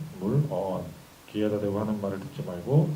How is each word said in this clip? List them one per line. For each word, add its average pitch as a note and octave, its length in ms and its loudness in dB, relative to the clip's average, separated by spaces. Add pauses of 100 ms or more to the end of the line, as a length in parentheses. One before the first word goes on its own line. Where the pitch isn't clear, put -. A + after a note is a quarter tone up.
(200)
물어원, F#2+ 640 0 (460)
귀에다 G#2 280 2
대고 G2+ 200 0
하는 G#2+ 220 0
말을 G2 200 -2
듣지 - 220 -10
말고 B2+ 520 2